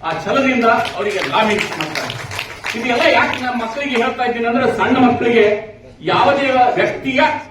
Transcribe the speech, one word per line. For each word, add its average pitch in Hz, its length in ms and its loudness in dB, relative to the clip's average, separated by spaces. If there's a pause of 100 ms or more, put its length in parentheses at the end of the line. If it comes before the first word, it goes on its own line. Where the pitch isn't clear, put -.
ಆ 165 80 -4 (140)
ಛಲದಿಂದ 247 400 2
ಅವರಿಗೆ 202 540 0 (100)
ಲಾ 214 140 2
ಮಿನಿಸ್ಟರ್ 208 340 -2
ಮಾಡ್ತಾರೆ. 156 480 -8 (540)
ಇದೆಲ್ಲ 240 220 -2 (120)
ಯಾಕೆ 247 300 0
ನಮ್ಮ 247 200 -4
ಮಕ್ಕಳಿಗೆ 262 320 -4
ಹೇಳ್ತಾ 247 280 0
ಇದ್ದೀನಿ 233 220 -2
ಅಂದ್ರೆ, 240 320 0
ಸಣ್ಣ 247 200 2
ಮಕ್ಕಳಿಗೆ 233 800 2 (260)
ಯಾವುದೇ 262 560 2 (180)
ವ್ಯಕ್ತಿಯ - 460 0 (300)